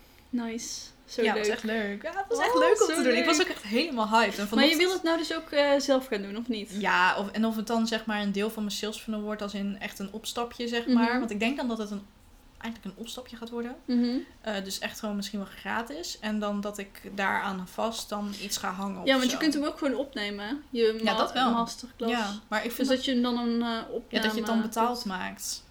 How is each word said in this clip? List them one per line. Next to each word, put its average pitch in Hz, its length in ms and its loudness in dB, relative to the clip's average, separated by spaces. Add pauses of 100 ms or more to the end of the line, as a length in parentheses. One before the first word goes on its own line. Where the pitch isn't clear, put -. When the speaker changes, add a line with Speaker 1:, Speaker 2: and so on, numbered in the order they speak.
(320)
Speaker 1:
nice. 233 500 -4 (260)
Zo - 160 -4
Speaker 2:
Ja, 220 120 4
Speaker 1:
leuk. - 80 2
Speaker 2:
dat 214 40 2
was 214 100 2
echt - 80 -10
leuk. 214 380 -2
Ja, 302 140 -6
het 392 120 -2
was 466 100 0
echt 440 160 4
Speaker 1:
Oh, 508 60 6
Speaker 2:
leuk 440 200 6
om 381 80 8
Speaker 1:
zo 311 60 2
Speaker 2:
te 285 80 2
doen. 247 140 6
Ik 247 80 2
was 311 120 4
Speaker 1:
leuk. 370 100 4
Speaker 2:
ook 311 60 -4
echt - 100 -8
helemaal 233 460 0
hyped. 220 300 6
En 202 160 -2
Speaker 1:
Maar 262 100 8
je 311 60 8
Speaker 2:
vanochtend 320 120 4
Speaker 1:
wil 370 100 4
het 370 100 -2
nou 330 160 2
dus 320 180 -2
ook, 320 140 -8
eh, 285 280 4
zelf 262 280 2
gaan 208 160 -4
doen, 196 140 -8
of 233 120 -6
niet? 214 300 -4
Speaker 2:
Ja, 180 400 4
of, 202 120 -4
en 220 140 0
of 220 120 0
het 220 100 -4
dan 226 200 2
zeg 220 200 -2
maar 208 140 0
een 202 120 0
deel 202 180 0
van 220 140 -6
mijn 202 120 -4
sales 214 220 -4
funnel 214 220 -6
wordt 208 220 -4
als 202 120 -6
in 202 260 -2
echt - 180 -10
een 190 140 -8
opstapje, 240 560 -6
zeg 233 180 -2
Speaker 1:
Mhm. 254 80 4
Speaker 2:
maar. 240 240 6
Want 226 120 -2
ik 208 100 -2
denk 254 160 2
dan 269 120 -2
dat 226 100 -2
het 208 120 -4
een, 202 160 -8 (540)
eigenlijk 226 360 -10
een 196 60 -12
opstapje 233 340 -12
gaat 233 140 -12
worden. 240 340 -6
Speaker 1:
Mhm. 240 220 2 (340)
Speaker 2:
Eh, 214 140 -6 (100)
dus 190 140 -6
echt - 220 -8
gewoon 208 160 -4
misschien 202 220 -6
wel 190 100 -6 (100)
gratis. 240 600 -6
En 214 180 -2
dan 208 220 -2
dat 202 180 -6
ik 202 220 -12 (140)
daaraan 196 540 -2
vast 226 400 -4
dan 208 340 -4
iets 202 140 -4
ga 196 140 -4
hangen 190 340 -6
Speaker 1:
Ja, 269 100 4
Speaker 2:
of 262 40 4
Speaker 1:
want 254 120 2
Speaker 2:
zo. 269 60 -2
Speaker 1:
je - 60 -2
kunt 302 120 4
hem 285 100 0
ook 311 140 -4
gewoon 269 160 0
opnemen, 208 520 -4
hè? 247 80 -4 (160)
Je 226 320 2
Speaker 2:
Ja, 208 100 2
Speaker 1:
ma-, 220 60 0
Speaker 2:
dat - 140 2
wel. 247 180 2
Speaker 1:
masterclass. 233 600 -2
Speaker 2:
Ja, 214 200 0 (160)
maar 208 160 -2
ik 240 80 -2
vind - 40 -8
Speaker 1:
Dus 269 120 2
Speaker 2:
dat 262 80 4
Speaker 1:
dat... 254 80 -4 (100)
je 240 60 4
dan 240 180 2
een, 233 240 0
eh, 240 60 0 (100)
opname - 300 -6
Speaker 2:
Ja, 220 120 -2
dat 220 100 2
je 214 60 -2
het 214 100 -2
dan 226 140 2
Speaker 1:
hebt. 220 80 -2
Speaker 2:
betaald 233 360 0
maakt. 196 640 -6